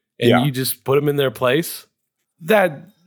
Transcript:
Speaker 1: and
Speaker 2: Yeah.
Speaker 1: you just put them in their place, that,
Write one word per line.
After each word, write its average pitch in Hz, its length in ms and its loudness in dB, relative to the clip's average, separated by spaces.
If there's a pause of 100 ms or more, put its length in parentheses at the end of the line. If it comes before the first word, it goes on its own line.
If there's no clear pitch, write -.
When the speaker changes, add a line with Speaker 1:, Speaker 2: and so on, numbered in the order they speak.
(200)
Speaker 1:
and 117 100 2
Speaker 2:
Yeah. 120 160 4
Speaker 1:
you 147 60 -2
just 127 320 -6
put 135 120 0
them 147 140 0
in 143 60 -2
their 139 160 0
place, 127 560 -4 (540)
that, 175 460 0 (180)